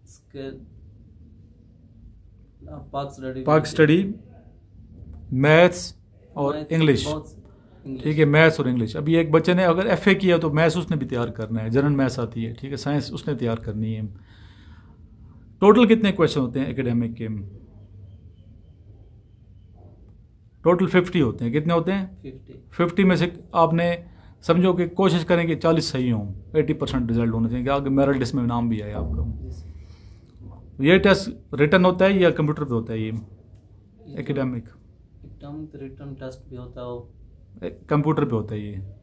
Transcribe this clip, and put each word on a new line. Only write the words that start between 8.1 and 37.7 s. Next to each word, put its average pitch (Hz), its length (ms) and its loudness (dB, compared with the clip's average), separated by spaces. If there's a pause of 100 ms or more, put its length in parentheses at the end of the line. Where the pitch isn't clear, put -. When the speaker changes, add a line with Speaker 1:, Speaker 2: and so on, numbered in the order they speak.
Speaker 2:
है, 156 80 6
मैथ्स 156 340 6
और 131 100 0
इंग्लिश। 120 280 -2
अभी 151 180 0
एक 160 160 2
बच्चे 165 220 4
ने 180 100 2
अगर 180 240 2
एफ़ए 190 280 2
किया 185 220 2
तो 156 140 0
मैथ्स 160 260 2
उसने 170 200 -4
भी 127 80 -4
तैयार 117 240 -4
करना 110 300 -6
है, 113 100 -6
जनरल 135 200 2
मैथ्स 135 300 0
आती 113 240 -6
है, 113 100 -8
ठीक 139 180 -12
है, 135 60 -8
साइंस 143 360 -4
उसने - 220 -6
तैयार 117 200 -2
करनी 110 380 -6
है। 110 120 -6 (1500)
टोटल 220 260 8
कितने 214 260 4
क्वेश्चन 156 300 2
होते 123 180 -4
हैं 135 100 -4
एकेडमिक 117 440 -2
के? 113 140 -10 (3250)
टोटल 175 240 2
फिफ्टी 180 320 2
होते 120 260 0
हैं। 117 80 -2
कितने 156 200 0
होते 170 180 0
हैं? 190 300 -6
Speaker 1:
फिफ्टी। - 320 -18 (180)
Speaker 2:
फिफ्टी 175 320 0
में 180 120 4
से 170 280 -2 (120)
आपने 170 500 2 (360)
समझो 180 320 2
कि 175 140 0
कोशिश 175 360 2
करें 170 240 2
कि 160 80 0
चालीस 165 360 0
सही 127 180 -2
हों, 104 240 -2 (220)
एटी 151 180 2
परसेंट 123 380 -4
रिजल्ट 117 220 0
होना 113 160 0
चाहिए 123 140 -4
कि 135 60 -2
आगे 139 200 -2
मेरिट 139 280 2
लिस्ट 123 180 -2
में 127 80 -2
नाम 117 260 -2
भी 107 120 -2
आए 104 100 -10
आपका। 104 520 -6
Speaker 1:
जी - 80 -12
सर। - 120 -14 (1160)
Speaker 2:
ये 165 180 6
टेस्ट - 600 0
रिटन 180 260 4
होता 185 200 4
है 196 140 2
या 175 100 6
कंप्यूटर 151 340 -2
पे 131 100 -4
होता 113 200 -4
है 110 60 -6
ये? 110 60 -4
Speaker 1:
ये 110 60 -6
तो - 1080 -16
Speaker 2:
एकेडमिक। 131 440 -6 (600)
Speaker 1:
एकेडमिक 151 500 -16
रिटन 135 380 -16
टेस्ट 135 360 -16
भी 127 60 -16
होता 123 260 -16
है 123 60 -12
वो। 123 220 -12 (540)
Speaker 2:
ए, 87 60 -8 (200)